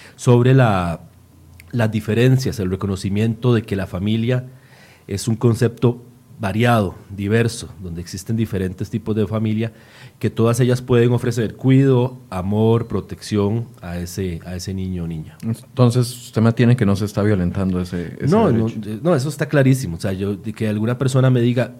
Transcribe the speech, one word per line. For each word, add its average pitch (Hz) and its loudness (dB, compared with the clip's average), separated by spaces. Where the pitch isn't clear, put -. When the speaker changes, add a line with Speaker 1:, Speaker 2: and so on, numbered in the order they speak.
Speaker 1:
sobre 123 6
la, 95 4
las 117 0
diferencias, 113 2
el 92 -2
reconocimiento 101 0
de 110 2
que 104 -6
la 95 -4
familia 113 -2
es 98 -6
un 113 0
concepto 117 0
variado, 107 0
diverso, 101 -2
donde 85 -10
existen - -8
diferentes 98 -4
tipos 110 -6
de 107 0
familia, 110 -2
que 113 -2
todas 117 2
ellas 123 2
pueden 120 4
ofrecer 113 -2
cuidado, 131 4
amor, 107 2
protección 101 -2
a 87 -8
ese, 87 -6
a 90 -10
ese 92 -8
niño 92 -6
o - -6
niña. 80 -10
Speaker 2:
Entonces, 120 0
usted - -2
mantiene 117 4
que 113 2
no 98 2
se 90 -2
está 101 -2
violentando 92 0
ese, 87 -8
ese - -2
Speaker 1:
No, 196 2
Speaker 2:
derecho. 113 0
Speaker 1:
no, 104 -8
eh, 107 -8
no, 170 2
eso 131 -2
está 151 -6
clarísimo. 131 2
O - -10
sea, 101 -4
yo, 98 -4
de 107 -10
que 110 -4
alguna 110 -2
persona 131 4
me 127 4
diga, 120 0